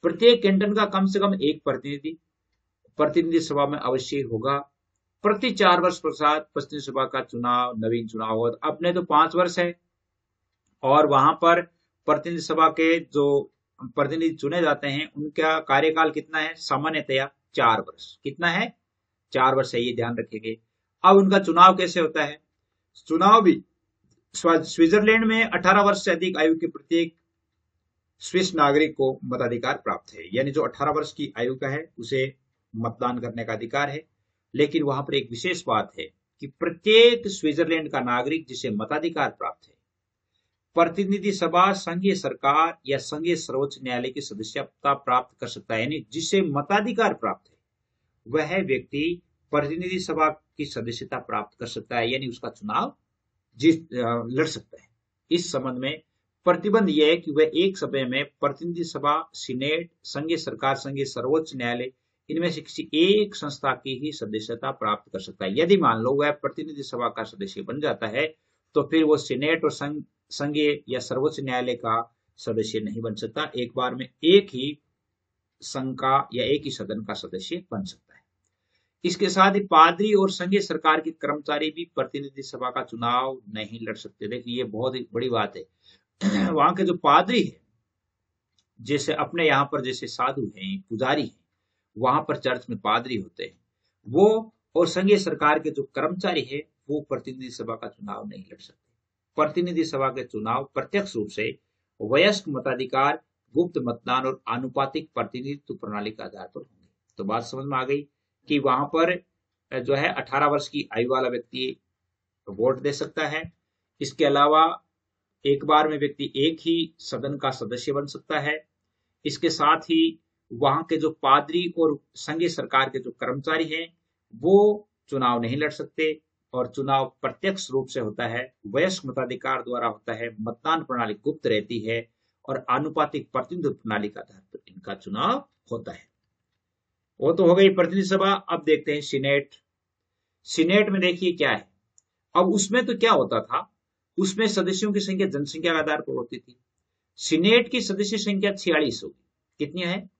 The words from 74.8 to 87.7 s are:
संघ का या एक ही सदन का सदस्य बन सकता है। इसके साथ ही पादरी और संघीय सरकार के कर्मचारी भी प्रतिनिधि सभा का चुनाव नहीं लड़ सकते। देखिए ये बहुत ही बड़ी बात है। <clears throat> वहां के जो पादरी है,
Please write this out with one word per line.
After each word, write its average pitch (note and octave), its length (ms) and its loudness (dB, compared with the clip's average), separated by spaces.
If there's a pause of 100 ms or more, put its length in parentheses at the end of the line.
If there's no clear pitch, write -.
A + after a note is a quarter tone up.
संघ C3 340 -8
का C3+ 400 0
या A#2+ 100 -2
एक C3+ 200 0
ही C#3+ 60 -8
सदन - 340 -8
का G#2 100 -8
सदस्य - 580 -10
बन A#2 120 -6
सकता - 300 -18
है। - 60 -20 (840)
इसके F3+ 240 0
साथ F#3+ 260 4
ही G3+ 60 2
पादरी F3 540 6
और F#3+ 160 4
संघीय F#3+ 300 0
सरकार D#3 400 2
के D#3+ 100 -6
कर्मचारी D3+ 600 -4
भी E3 240 -12
प्रतिनिधि C#3 480 -6
सभा B2+ 280 -8
का B2+ 140 -6
चुनाव B2 640 -4
नहीं G#2+ 340 -10
लड़ A2 140 -8
सकते। G#2 320 -12
देखिए A#2+ 280 -8
ये B2 80 -2
बहुत A2+ 300 -4
ही A#2+ 180 -8
बड़ी A#2+ 180 -2
बात G#2+ 260 -2
है। F2+ 80 -16 (560)
<clears throat> G3 300 0
वहां D#3+ 240 4
के F#3+ 80 -2
जो F3 120 2
पादरी F3+ 480 4
है, - 180 -6 (1200)